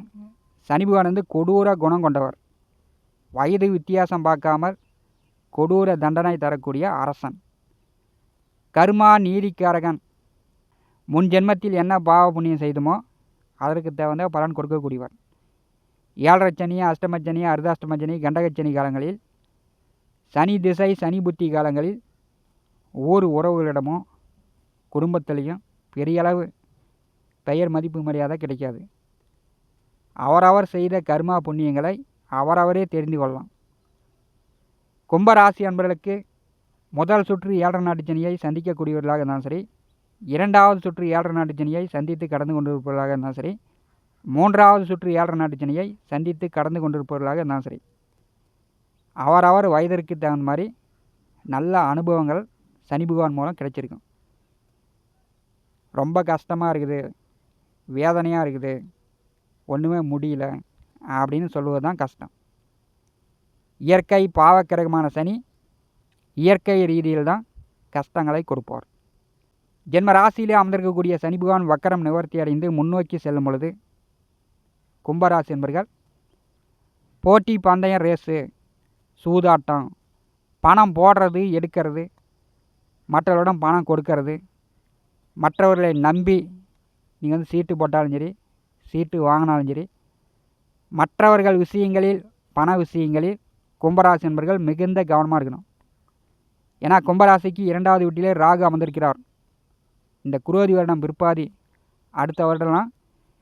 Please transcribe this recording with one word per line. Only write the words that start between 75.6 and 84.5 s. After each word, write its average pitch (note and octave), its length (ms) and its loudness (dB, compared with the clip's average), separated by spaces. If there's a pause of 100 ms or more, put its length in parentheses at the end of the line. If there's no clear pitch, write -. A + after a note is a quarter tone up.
போட்டி, G#3 360 4
பந்தயம், F#3 440 2
ரேஸு, D#3+ 340 -2 (880)
சூதாட்டம், E3+ 640 2 (760)
பணம் F#3+ 320 6
போடுறது, F#3 560 4
எடுக்கிறது, E3 520 -4 (1080)
மற்றவர்களிடம் E3+ 540 2
பணம் E3 260 0
கொடுக்கறது, D3+ 460 -2 (1000)